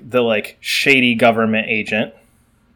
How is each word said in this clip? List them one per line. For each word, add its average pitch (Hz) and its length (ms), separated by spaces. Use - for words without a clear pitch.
the, 123 140
like, 110 380
shady 123 560
government 110 520
agent, 110 460